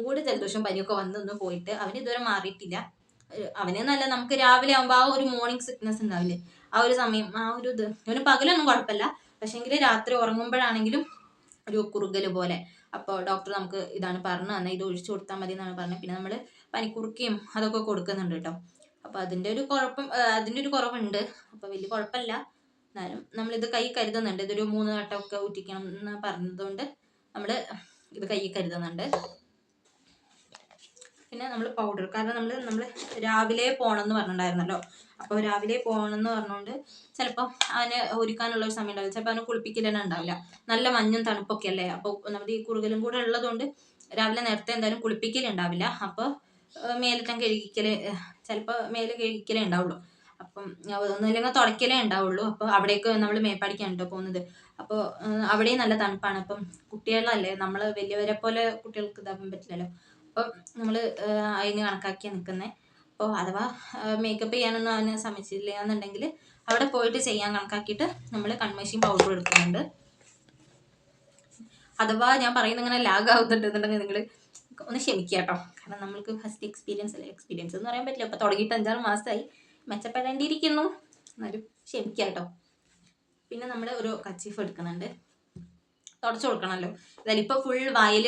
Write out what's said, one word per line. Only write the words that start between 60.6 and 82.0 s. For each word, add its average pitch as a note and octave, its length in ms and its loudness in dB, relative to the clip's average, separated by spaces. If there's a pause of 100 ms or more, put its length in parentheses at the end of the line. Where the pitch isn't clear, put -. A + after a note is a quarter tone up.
നമ്മള്, A3+ 200 0 (260)
ഏഹ്, G#3+ 200 2 (140)
അതിന് G#3 260 0
കണക്കാക്കിയാ G3 460 -4
നിക്കുന്നെ. F#3 340 -6 (460)
അപ്പൊ - 120 -4 (160)
അഥവാ, F#3 220 -2 (400)
ഏഹ്, G#3+ 220 0
മേക്കപ്പ് A3 300 -2
ചെയ്യാനൊന്നും A3+ 400 0
അവന് A3 220 2
സമ്മതിച്ചില്ല G3+ 540 -6 (120)
എന്നുണ്ടെങ്കില് G#3 460 -2 (400)
അവിടെ A#3+ 260 6
പോയിട്ട് A#3 240 4
ചെയ്യാൻ G#3 380 0
കണക്കാക്കിയിട്ട് G#3 500 -2 (260)
നമ്മള് G#3+ 300 -2
കൺമഷി G3+ 340 -4
പൗഡർ G3 360 6
എടുക്കുന്നുണ്ട്. F3 500 4 (2250)
അഥവാ A3+ 360 6
ഞാൻ B3 180 4
പറയുന്നത് A#3+ 300 2
ഇങ്ങനെ B3 240 2
ലാഗ് G#3 220 6
ആവുന്നുണ്ടെന്നുണ്ടെങ്കിൽ G#3+ 680 6
നിങ്ങള് G3+ 240 -2 (640)
ഒന്ന് A#3+ 100 -4
ക്ഷമിക്കുക F#3 400 0
കേട്ടോ. F3+ 140 0
കാരണം - 540 -8
നമ്മൾക്ക് G3+ 260 -10 (100)
ഫസ്റ്റ് G#3+ 280 -10
എക്സ്പീരിയൻസ് G#3 460 -8
അല്ലേ, - 180 -12
എക്സ്പീരിയൻസ് F3 420 -10
എന്ന് G#3+ 140 -6
പറയാൻ B3 160 -4
പറ്റില്ല. B3+ 220 -4
ഇപ്പൊ A3 140 -8
തുടങ്ങിയിട്ട് G#3+ 360 4
അഞ്ചാറ് A3 200 2
മാസമായി, G#3+ 440 0 (440)
മെച്ചപ്പെടേണ്ടിയിരിക്കുന്നു, C#4 960 0 (520)
എന്നാലും G#3+ 260 -8 (260)
ക്ഷമിക്കുക G#3+ 360 -4